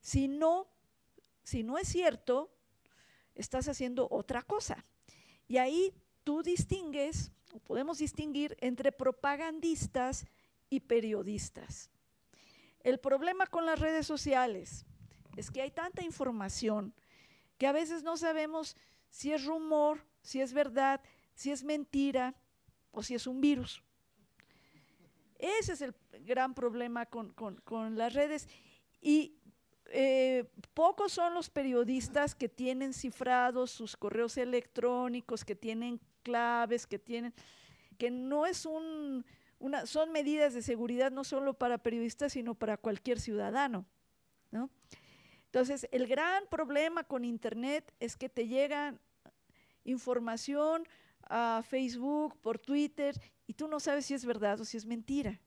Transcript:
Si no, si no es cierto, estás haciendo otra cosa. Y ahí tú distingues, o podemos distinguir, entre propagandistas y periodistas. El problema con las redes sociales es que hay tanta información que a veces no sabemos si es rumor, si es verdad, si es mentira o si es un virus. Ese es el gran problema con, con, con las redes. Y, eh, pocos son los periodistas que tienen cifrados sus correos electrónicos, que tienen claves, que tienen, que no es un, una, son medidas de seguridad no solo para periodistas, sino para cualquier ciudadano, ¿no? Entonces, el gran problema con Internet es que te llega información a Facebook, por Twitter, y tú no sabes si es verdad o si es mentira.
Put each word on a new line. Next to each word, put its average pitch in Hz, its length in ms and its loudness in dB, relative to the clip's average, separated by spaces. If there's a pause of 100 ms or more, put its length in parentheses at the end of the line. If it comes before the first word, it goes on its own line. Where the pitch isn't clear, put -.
Si 269 260 2
no, 320 400 4 (760)
si 226 200 -4
no 247 140 -2
es 370 100 -2
cierto, 320 640 2 (840)
estás 262 320 -4
haciendo 254 420 -2
otra - 320 -2
cosa. - 420 -4 (640)
Y 247 100 2
ahí 320 360 4 (300)
tú 302 180 0
distingues, 320 880 0 (220)
o 233 60 -16
podemos 277 400 -4
distinguir, 294 600 -2
entre 254 320 2
propagandistas 277 1300 0 (440)
y 269 100 0
periodistas. - 1120 -2 (880)
El 254 200 4
problema 349 480 2
con 330 180 0
las 320 140 2
redes 311 280 2
sociales 254 800 0 (500)
es - 160 -10
que 262 100 -4
hay 277 100 -2
tanta 359 320 -6
información 220 880 -2 (640)
que 262 100 2
a 277 40 6
veces 320 320 0
no 330 140 -4
sabemos 320 580 -2 (340)
si - 220 -4
es 294 140 0
rumor, 302 600 2 (160)
si - 200 -4
es 254 120 -2
verdad, 269 480 2 (320)
si - 180 -4
es 262 120 -4
mentira 277 720 0 (560)
o 214 120 -8
si 247 120 -4
es 233 120 -4
un 254 140 -2
virus. 277 400 2 (1600)
Ese 392 360 0
es - 80 -6
el 254 120 -6 (280)
gran 254 320 0
problema 240 520 -2
con, 226 280 -12
con, 208 240 -10
con 220 400 -6
las 233 160 0
redes. 294 340 0 (540)
Y, 302 360 4 (520)
eh, 262 560 6 (280)
pocos 359 400 4
son 349 220 0
los 339 140 -4
periodistas 262 840 0
que 240 160 -4
tienen 254 440 -4
cifrados 247 760 0
sus - 260 -10
correos 226 420 -2
electrónicos, 247 1080 -2
que 202 100 -4
tienen 226 460 -4 (220)
claves, 233 640 2
que 202 100 -6
tienen, 233 360 -6 (640)
que 240 120 0
no 262 380 0
es 359 180 -2
un, 311 580 -4 (360)
una, 269 260 -4
son 311 260 0
medidas 294 440 4
de 233 80 -4
seguridad 240 480 0
no 269 120 -6
solo 269 300 0
para 240 240 0
periodistas, 233 560 -2
sino 233 220 -4
para 214 220 -2
cualquier 226 420 -2
ciudadano, 214 640 -2 (640)
¿no? 240 200 -6 (760)
Entonces, 254 460 0
el 254 160 2
gran 339 400 2
problema 311 560 0
con 254 200 -4
Internet 240 760 -4
es 233 180 -6
que 262 100 -8
te 233 200 -2
llega 285 480 0 (880)
información 254 1040 0 (340)
a 233 440 0
Facebook, 262 760 -2
por 240 180 -2
Twitter, 285 560 0 (320)
y 220 60 -8
tú 311 140 -6
no 302 120 -2
sabes 285 260 0
si 277 80 -4
es 254 120 -4
verdad 214 340 0
o 226 60 -6
si 226 120 -8
es 214 80 -8
mentira. 233 600 -4